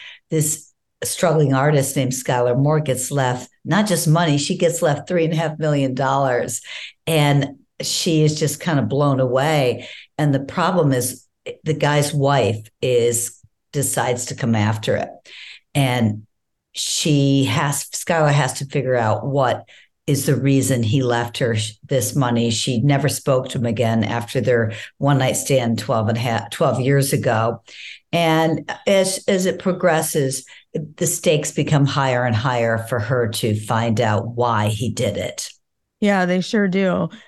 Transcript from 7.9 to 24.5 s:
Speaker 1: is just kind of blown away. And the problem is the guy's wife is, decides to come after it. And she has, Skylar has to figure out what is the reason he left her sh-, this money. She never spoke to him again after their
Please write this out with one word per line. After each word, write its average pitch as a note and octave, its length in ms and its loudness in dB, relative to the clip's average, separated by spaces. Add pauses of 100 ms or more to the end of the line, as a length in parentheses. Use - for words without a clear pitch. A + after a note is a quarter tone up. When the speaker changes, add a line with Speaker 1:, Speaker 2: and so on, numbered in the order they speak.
Speaker 1:
is D3+ 180 2
just D3+ 200 -2
kind D#3+ 180 0
of B2 100 0
blown C#3 320 2
away. C3 680 2 (300)
And D3 120 2
the C3+ 80 2
problem E3 540 0
is - 320 -4 (380)
the D#3 100 -2
guy's D3 400 0
wife C3+ 560 0 (140)
is, A#2+ 580 0 (300)
decides B2+ 560 -2
to - 80 -8
come A#2 180 0
after G#2+ 420 0
it. - 140 -4 (640)
And A#2+ 540 -2 (460)
she C#3 680 0
has, C#3+ 460 -2
Skylar D#3+ 420 0
has C#3+ 220 2
to C#3+ 120 -8
figure B2+ 300 -2
out A2+ 320 0
what C3+ 400 0 (400)
is C#3+ 180 0
the C#3 120 2
reason C3 460 2
he B2+ 200 2
left A#2+ 360 -2
her A2+ 180 0
sh-, - 160 -4 (100)
this B2 320 -2
money. A#2+ 340 2
She A#2 300 -2
never C#3+ 300 2
spoke C3 400 -2
to - 80 -6
him A#2 80 -2
again A2+ 400 0
after A#2 340 -4
their A#2 320 0 (260)